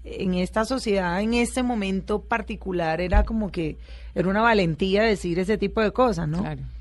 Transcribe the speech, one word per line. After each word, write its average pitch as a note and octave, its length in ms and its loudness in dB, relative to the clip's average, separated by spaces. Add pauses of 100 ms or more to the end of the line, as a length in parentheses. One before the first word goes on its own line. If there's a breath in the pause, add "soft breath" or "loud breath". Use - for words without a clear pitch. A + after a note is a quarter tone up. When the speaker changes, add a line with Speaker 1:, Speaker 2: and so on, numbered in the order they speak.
Speaker 1:
en F#3 320 -4
esta F#3 300 0
sociedad, G3 560 0
en A3+ 120 0
este A#3+ 300 0
momento G3+ 580 -2
particular, F3 800 -2
era F#3 220 4
como G#3+ 280 -2
que D#3+ 260 -4 (360 soft breath)
era F3+ 160 2
una G#3 120 2
valentía G3 640 4
decir F3+ 360 0
ese G3 180 2
tipo G3+ 240 0
de G#3 100 2
cosas, F#3+ 360 2
¿no? E3 140 -2
Speaker 2:
Claro. D3+ 200 -6 (200)